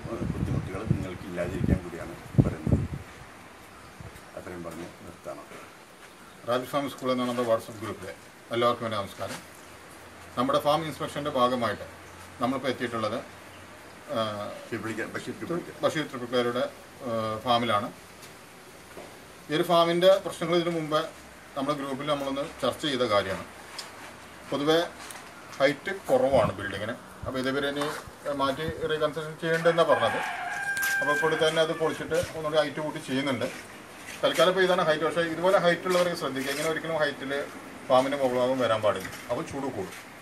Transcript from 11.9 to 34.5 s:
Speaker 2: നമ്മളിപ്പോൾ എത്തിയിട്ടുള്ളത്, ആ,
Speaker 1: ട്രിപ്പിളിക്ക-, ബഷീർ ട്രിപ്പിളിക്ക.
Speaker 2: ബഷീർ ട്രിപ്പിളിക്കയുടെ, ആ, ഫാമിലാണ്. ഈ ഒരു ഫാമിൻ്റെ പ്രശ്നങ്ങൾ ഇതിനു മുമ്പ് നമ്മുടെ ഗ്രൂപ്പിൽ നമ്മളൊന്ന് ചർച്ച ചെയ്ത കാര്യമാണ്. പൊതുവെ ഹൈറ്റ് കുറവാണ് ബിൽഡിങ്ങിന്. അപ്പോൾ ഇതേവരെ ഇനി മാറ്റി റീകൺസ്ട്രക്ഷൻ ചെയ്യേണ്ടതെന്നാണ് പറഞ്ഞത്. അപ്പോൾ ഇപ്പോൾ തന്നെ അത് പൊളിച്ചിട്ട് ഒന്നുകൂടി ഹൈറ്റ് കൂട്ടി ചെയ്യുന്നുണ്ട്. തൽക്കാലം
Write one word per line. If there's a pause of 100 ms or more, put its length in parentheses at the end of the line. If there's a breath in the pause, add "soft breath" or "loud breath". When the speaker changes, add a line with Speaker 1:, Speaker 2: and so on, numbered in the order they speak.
Speaker 2:
നമ്മളിപ്പോൾ
എത്തിയിട്ടുള്ളത്, (960)
ആ, (480)
Speaker 1:
ട്രിപ്പിളിക്ക-,
ബഷീർ
ട്രിപ്പിളിക്ക. (100)
Speaker 2:
ബഷീർ
ട്രിപ്പിളിക്കയുടെ, (420)
ആ, (360)
ഫാമിലാണ്. (1600)
ഈ
ഒരു
ഫാമിൻ്റെ (140)
പ്രശ്നങ്ങൾ
ഇതിനു
മുമ്പ് (540)
നമ്മുടെ
ഗ്രൂപ്പിൽ
നമ്മളൊന്ന് (180)
ചർച്ച (100)
ചെയ്ത
കാര്യമാണ്. (1080)
പൊതുവെ (800)
ഹൈറ്റ് (160)
കുറവാണ്
ബിൽഡിങ്ങിന്. (320)
അപ്പോൾ
ഇതേവരെ
ഇനി (560)
മാറ്റി (260)
റീകൺസ്ട്രക്ഷൻ
ചെയ്യേണ്ടതെന്നാണ്
പറഞ്ഞത്. (840)
അപ്പോൾ
ഇപ്പോൾ (100)
തന്നെ
അത്
പൊളിച്ചിട്ട് (180)
ഒന്നുകൂടി
ഹൈറ്റ്
കൂട്ടി (100)
ചെയ്യുന്നുണ്ട്. (760)
തൽക്കാലം